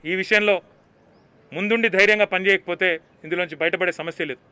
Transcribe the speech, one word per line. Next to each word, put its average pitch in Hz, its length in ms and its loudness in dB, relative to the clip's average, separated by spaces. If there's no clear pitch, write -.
ఈ 170 100 -4
విషయంలో 208 400 2
ముందుండి 208 440 0
ధైర్యంగా 208 380 4
పనిచేయకపోతే 190 560 0
ఇందులోంచి 160 380 -4
బయటపడే 170 400 0
సమస్య 165 240 -6
లేదు. 131 160 -10